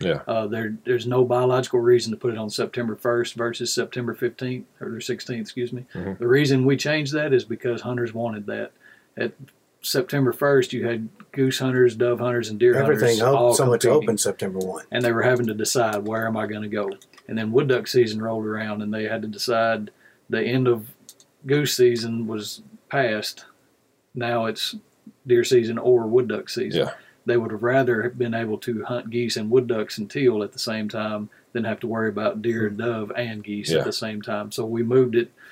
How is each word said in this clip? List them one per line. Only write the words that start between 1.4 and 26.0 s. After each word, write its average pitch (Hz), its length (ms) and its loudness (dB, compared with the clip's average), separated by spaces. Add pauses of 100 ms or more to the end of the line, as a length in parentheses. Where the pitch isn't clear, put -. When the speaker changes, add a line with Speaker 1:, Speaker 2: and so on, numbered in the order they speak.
Speaker 2:
reason 117 320 4
to 107 80 -6
put 120 160 -2
it 110 40 -8
on 107 120 -6
September 113 460 -4
first 120 380 -2
versus 117 380 -4
September 117 400 -4
fifteenth 127 540 -6 (140)
or 110 200 -10
sixteenth, 117 420 -8
excuse 120 300 -8
me. 123 220 -10
Speaker 1:
Mm-hmm. 95 240 -6
Speaker 2:
The 120 100 -2
reason 135 380 4
we 139 100 4
changed 147 380 -2
that 151 180 0
is 120 120 4
because 117 380 -4
hunters 120 300 -4
wanted 110 340 -6
that. 107 260 -8 (440)
At 117 160 -4 (480)
September 135 520 0
first, 139 420 2
you 117 120 -2
had 113 220 -4 (240)
goose 131 280 0
hunters, 127 360 4
dove 123 220 2
hunters, 120 320 -2
and 107 80 -8
deer 120 160 6
Speaker 3:
Everything 127 440 4
Speaker 2:
hunters 110 40 2
Speaker 3:
op-, 135 180 4
Speaker 2:
all 120 140 6
Speaker 3:
so 139 100 4
much 120 180 4
Speaker 2:
competing. 120 260 4
Speaker 3:
open 107 100 0
September 98 400 -2
one. 92 320 -6
Speaker 2:
And 120 120 0
they 117 100 2
were 113 100 0
having 123 240 2
to 107 80 -2
decide, 107 520 0
"Where 113 200 -2
am 113 100 -2
I 110 100 -2
gonna 104 220 -8
go?" 101 220 -2 (380)
And 113 100 -4
then 110 140 -2
wood 139 160 4
duck 127 180 2
season 110 340 2
rolled 110 240 -4
around, 107 380 -4
and 104 100 -4
they 107 120 -2
had 110 180 -4
to 110 60 -8
decide 113 640 0 (380)
the 113 140 0
end 127 260 2
of 113 200 0 (580)
goose 143 280 2
season 117 520 2
was 107 340 -8 (300)
past. 113 560 -2 (680)
Now 120 320 -2
it's - 280 -6 (520)
deer 120 180 6
season 113 340 2
or 117 280 4